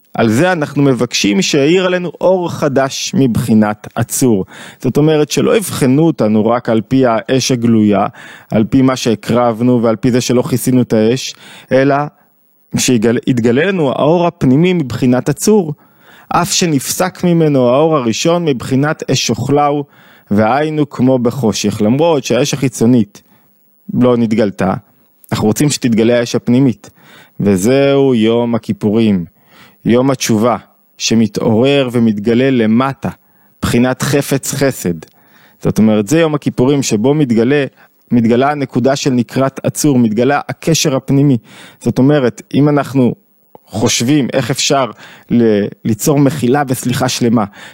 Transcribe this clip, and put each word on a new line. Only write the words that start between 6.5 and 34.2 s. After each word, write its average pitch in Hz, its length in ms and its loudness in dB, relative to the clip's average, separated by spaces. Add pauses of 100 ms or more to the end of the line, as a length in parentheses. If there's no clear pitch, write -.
על 113 200 0
פי 131 180 2
האש 120 440 0
הגלויה, 107 560 2 (440)
על 107 140 0
פי 135 180 2
מה 131 140 2
שהקרבנו 120 840 0
ועל 113 140 2
פי 127 140 -2
זה 123 100 2
שלא 123 220 0
כיסינו 127 400 0
את 117 100 -4
האש, 113 420 0 (380)
אלא 135 240 2 (800)
שיתגלה, 117 500 0
יתגלה 120 380 0
לנו 180 260 -2
האור 165 360 0
הפנימי 165 460 0
מבחינת 139 560 -2
הצור, 160 460 0 (540)
אף 170 240 -2
שנפסק 180 720 -4
ממנו 151 440 2
האור 127 280 2
הראשון 147 480 -2
מבחינת 139 640 -2
אש - 200 -2
אוכלהו, 143 540 -2 (460)
והיינו 139 600 0
כמו 127 280 0
בחושך. 113 640 -2
למרות 139 440 0
שהאש 127 300 -2
החיצונית 123 680 0 (720)
לא 123 220 2
נתגלתה, 107 580 -2 (580)
אנחנו 104 140 -2
רוצים 143 240 0
שתתגלה 117 480 0
האש 120 160 -4
הפנימית, 123 560 0 (500)
וזהו 135 720 2
יום 117 400 0
הכיפורים, 107 720 -2 (600)
יום 123 260 2
התשובה, 117 460 0 (420)
שמתעורר 120 920 0
ומתגלה 117 580 0
למטה, 120 580 0 (540)
בחינת 127 400 0
חפץ 139 500 -2